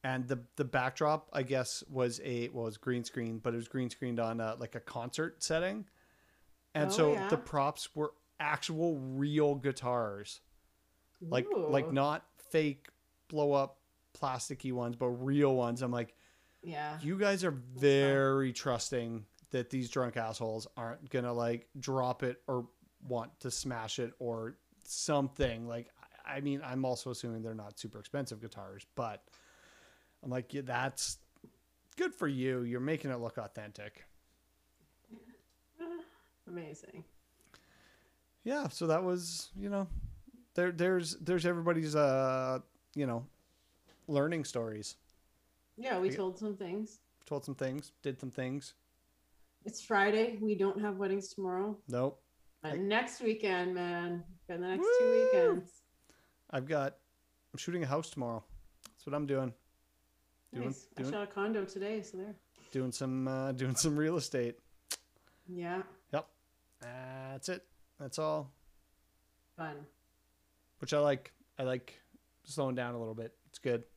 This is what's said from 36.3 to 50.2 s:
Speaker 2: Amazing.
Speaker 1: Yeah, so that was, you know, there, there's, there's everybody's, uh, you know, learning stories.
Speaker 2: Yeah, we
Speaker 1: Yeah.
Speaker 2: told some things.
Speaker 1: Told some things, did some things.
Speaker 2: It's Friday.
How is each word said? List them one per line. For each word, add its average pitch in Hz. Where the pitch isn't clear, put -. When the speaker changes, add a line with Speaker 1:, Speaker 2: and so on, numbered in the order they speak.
Speaker 2:
Amazing. 165
Speaker 1:
Yeah, 269
so -
that 160
was, 175
you 202
know, 196
there, 180
there's, 175
there's 170
everybody's, 165
uh, 131
you 143
know, 120
learning 147
stories. 110
Speaker 2:
Yeah, 233
we 190
Speaker 1:
Yeah. -
Speaker 2:
told 185
some 208
things. 202
Speaker 1:
Told 143
some 139
things, 135
did 131
some 131
things. 131
Speaker 2:
It's -
Friday. 214